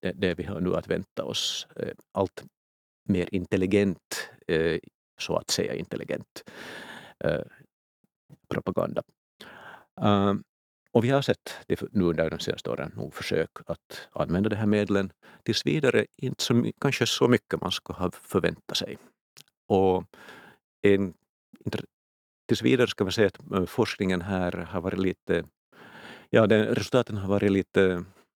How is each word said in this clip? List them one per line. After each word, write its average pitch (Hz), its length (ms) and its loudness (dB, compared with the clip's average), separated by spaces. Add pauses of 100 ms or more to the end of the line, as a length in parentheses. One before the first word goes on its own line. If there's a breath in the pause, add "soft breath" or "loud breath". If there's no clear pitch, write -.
det, 92 100 -4
det 92 220 0
vi 85 100 -8
har 85 180 -6
nu 90 140 0
att 85 120 -4
vänta - 360 -4
oss, - 520 -6
eh, - 180 -6 (180)
allt - 320 -2 (680)
mer 90 220 0
intelligent, 98 1000 0 (180)
eh, 82 320 2 (420)
så 80 160 -2
att - 120 -6
säga - 260 -2
intelligent, - 680 -8 (800 loud breath)
eh, 76 180 0 (1080)
propaganda. - 540 -4 (1000 loud breath)
Ehm, 101 420 2 (480)
och 117 120 4
vi 117 60 0
har 139 120 4
sett - 460 -4
det - 80 0
för, - 160 -6
nu 98 120 2
under 80 260 2
de 80 100 -6
senaste - 300 -6
åren - 260 -6
nog - 180 -10
försök - 360 -2 (160)
att - 460 -12
använda 92 380 0
de 107 60 -2
här 107 100 0
medlen. 101 460 2 (320 soft breath)
Tills - 220 0
vidare 131 400 2 (120)
inte - 260 -4
så - 100 2
my-, 117 180 4 (100)
kanske 131 260 2
så - 200 2
mycket - 340 2
man 92 100 -2
skulle - 280 -8
ha 90 120 -2
förväntat - 680 -2
sig. - 200 -8 (720)
Och 95 360 4 (800 loud breath)
en 98 320 4 (520)
inter-, - 200 -6 (600)
tills 110 140 2
vidare 123 260 4
ska - 160 -2
man 95 80 -4
säga 107 160 4
att, - 240 -6
eh, 92 140 0
forskningen 92 560 0
här 92 300 -2
har 87 300 -6
varit 92 180 -4
lite, 90 460 -2 (840 loud breath)
ja, 113 180 6
den, 107 180 6
resultaten 110 520 0
har 98 120 -4
varit 101 220 4
lite 92 520 2 (320 soft breath)